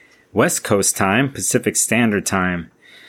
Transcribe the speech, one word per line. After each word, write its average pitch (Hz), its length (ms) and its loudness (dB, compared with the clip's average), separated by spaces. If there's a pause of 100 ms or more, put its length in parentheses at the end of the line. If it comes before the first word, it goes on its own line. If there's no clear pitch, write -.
(340)
West 127 300 0
Coast 101 340 0
time, 113 340 2
Pacific 110 440 -2
Standard 110 500 0
Time. 90 440 -2 (380)